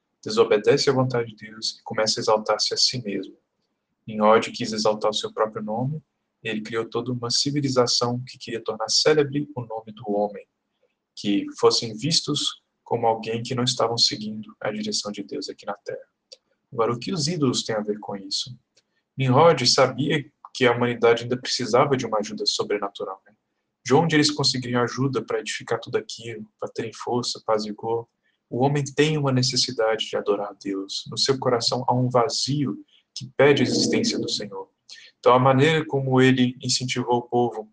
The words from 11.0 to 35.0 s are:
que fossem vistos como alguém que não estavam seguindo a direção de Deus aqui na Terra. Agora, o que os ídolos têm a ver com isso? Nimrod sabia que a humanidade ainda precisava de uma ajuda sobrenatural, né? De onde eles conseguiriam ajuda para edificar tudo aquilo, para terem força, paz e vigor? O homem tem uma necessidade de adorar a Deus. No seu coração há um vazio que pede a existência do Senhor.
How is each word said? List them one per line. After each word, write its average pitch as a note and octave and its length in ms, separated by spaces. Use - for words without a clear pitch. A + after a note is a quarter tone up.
que G2+ 320
fossem A2+ 380
vistos D3 640
como A#2 240
alguém A2+ 340
que A#2+ 140
não A#2+ 80
estavam A#2 340
seguindo G#2+ 640
a G#2+ 80
direção G#2+ 420
de G#2 120
Deus C#3+ 260
aqui - 160
na G#2 80
Terra. - 340
Agora, A#2 220
o B2 60
que F#3+ 120
os D#3 160
ídolos C#3+ 360
têm A2+ 120
a G#2+ 40
ver G#2 200
com G2+ 160
isso? G2 400
Nimrod C3+ 480
sabia C3+ 580
que B2 140
a A#2+ 40
humanidade A#2 520
ainda A#2+ 120
precisava B2+ 640
de - 80
uma G#2+ 140
ajuda G#2 260
sobrenatural, G2+ 800
né? - 80
De B2+ 120
onde D#3+ 200
eles D3 140
conseguiriam B2+ 540
ajuda B2+ 360
para A2 200
edificar A2+ 400
tudo - 180
aquilo, G#2+ 480
para G#2 100
terem A2+ 240
força, - 500
paz G#2+ 220
e G#2+ 40
vigor? A2+ 380
O A#2+ 160
homem C#3+ 200
tem D3+ 340
uma C#3 140
necessidade A#2+ 760
de - 100
adorar G2+ 340
a G2 140
Deus. G2 460
No - 80
seu C3 220
coração B2 480
há B2 80
um B2+ 120
vazio B2 720
que - 200
pede C3+ 280
a - 20
existência - 540
do - 100
Senhor. G2 400